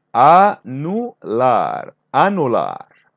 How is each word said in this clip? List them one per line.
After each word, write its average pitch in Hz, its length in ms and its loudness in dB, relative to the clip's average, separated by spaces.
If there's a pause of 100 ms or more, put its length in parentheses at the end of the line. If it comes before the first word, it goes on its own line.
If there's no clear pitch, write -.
(140)
anular, 131 1800 0 (200)
anular. 131 800 -2 (240)